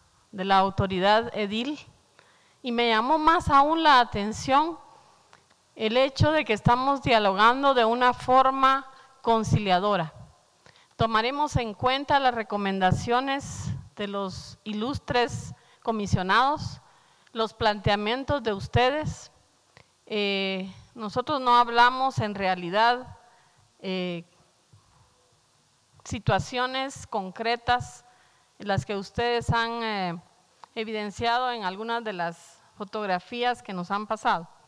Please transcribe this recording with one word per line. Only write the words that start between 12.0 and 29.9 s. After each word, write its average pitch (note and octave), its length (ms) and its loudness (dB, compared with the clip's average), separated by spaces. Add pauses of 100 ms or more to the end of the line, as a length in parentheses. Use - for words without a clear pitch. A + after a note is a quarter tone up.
las B3+ 160 2
recomendaciones G#3+ 1300 -2 (300)
de G#3 120 -8
los G3+ 560 -8
ilustres A3+ 920 -4 (280)
comisionados, A3 1000 0 (520)
los A3 200 -4
planteamientos A3 880 0
de A3 100 -2
ustedes. B3+ 800 -2 (760)
Eh, G3 640 -4 (220)
nosotros B3 480 -4
no B3 140 4
hablamos B3 640 4
en G#3 160 -4
realidad, G3 840 0 (640)
eh, F3+ 440 -6 (1800)
situaciones B3+ 1040 -4
concretas, A#3 960 -4 (560)
las G3 260 -2
que G#3 100 -6
ustedes A#3 560 -2
han, A#3 320 -2
eh, F#3 380 -4 (540)